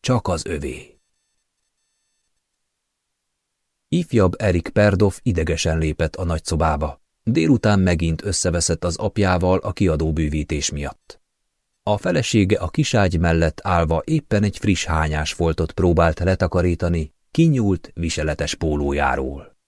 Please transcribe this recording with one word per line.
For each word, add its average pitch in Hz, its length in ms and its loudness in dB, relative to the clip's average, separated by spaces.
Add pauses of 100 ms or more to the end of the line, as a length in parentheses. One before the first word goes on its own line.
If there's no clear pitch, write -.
Csak 123 280 -2
az 85 180 -4
övé. 71 520 -8 (3000)
Ifjabb 113 500 2
Erik 90 300 0
Perdoff 104 540 2
idegesen 80 560 0
lépett 80 380 -2
a 92 80 -6
nagyszobába. 78 800 -2 (200)
Délután 110 580 2
megint 82 440 0
összeveszett 87 600 -2
az 85 120 -2
apjával 92 600 0
a - 140 -4
kiadóbűvítés 78 1000 0
miatt. - 500 -12 (640)
A 104 140 0
felesége 120 600 0
a 87 100 -6
kiságy 101 500 0
mellett 82 440 2
állva 82 420 0
éppen 139 380 0
egy 104 160 -2
friss 101 260 0
hányásfoltot 80 880 -2
próbált 85 460 2
letakarítani 87 960 0 (160)
kinyúlt, 127 640 2
viseletes 78 600 -4
pólójáról. 71 1000 -4 (100)